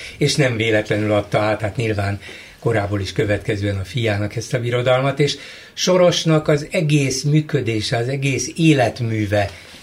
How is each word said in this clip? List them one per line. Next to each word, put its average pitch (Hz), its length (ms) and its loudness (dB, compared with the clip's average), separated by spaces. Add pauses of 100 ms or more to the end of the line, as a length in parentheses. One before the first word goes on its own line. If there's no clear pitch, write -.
(180)
És 147 180 0
nem 127 200 2
véletlenül 107 560 0
adta 104 280 0
át, 107 220 0
hát 104 140 -4
nyilván 101 440 -2 (400)
korából 101 420 0
is 92 120 -6
következően 104 640 -2
a 95 60 -4
fiának 104 520 -2
ezt - 180 -8
a 120 60 0
birodalmat, 127 600 0
és 143 180 0 (360)
Sorosnak 165 760 4
az 151 240 0
egész 147 520 2
működése, 127 760 0
az 120 100 -2
egész 135 480 -2
életműve 110 920 2 (340)